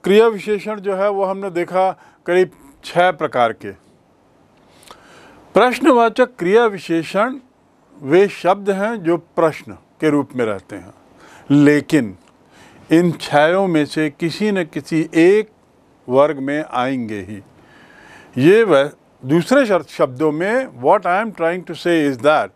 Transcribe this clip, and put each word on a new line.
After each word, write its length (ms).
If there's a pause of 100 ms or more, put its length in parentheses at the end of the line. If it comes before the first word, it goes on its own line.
क्रिया 220
विशेषण 540
जो 140
है, 160
वो 140
हमने 260
देखा 480 (280)
करीब 240 (340)
छह 280
प्रकार 400
के। 180 (1800)
प्रश्नवाचक 840
क्रिया 280
विशेषण 720 (640)
वे 260
शब्द 420
हैं 260
जो 200
प्रश्न 560
के 380
रूप 260
में 80
रहते 320
हैं, 180 (560)
लेकिन 680 (760)
इन 200
छयों 540
में 200
से 240
किसी 420
न 120
किसी 500
एक 360 (580)
वर्ग 300
में 320
आएंगे 500
ही। 220 (960)
ये 260
वह, 280 (320)
दूसरे 420
शर्त, 220
शब्दों 440
में, 500
what 200
I 240
am 140
trying 300
to 60 (100)
say 280
is 80
that 340